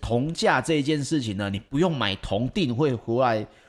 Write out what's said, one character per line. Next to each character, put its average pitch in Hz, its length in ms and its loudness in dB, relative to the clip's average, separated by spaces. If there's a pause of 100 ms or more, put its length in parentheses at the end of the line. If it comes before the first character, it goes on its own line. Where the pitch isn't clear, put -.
铜 131 320 -2
价 170 260 2
这 151 220 0
件 147 200 0
事 147 200 -2
情 107 160 -4
呢， 101 120 -2
你 98 80 -2
不 135 220 -4
用 170 160 2
买 104 220 0
铜 107 320 -2
锭 131 260 0
会 143 180 2
回 117 300 0
来， 110 240 0 (220)